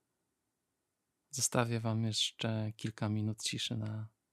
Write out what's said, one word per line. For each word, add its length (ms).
Zostawię 500
wam 240
jeszcze 720
kilka 320
minut 340
ciszy 340
na 320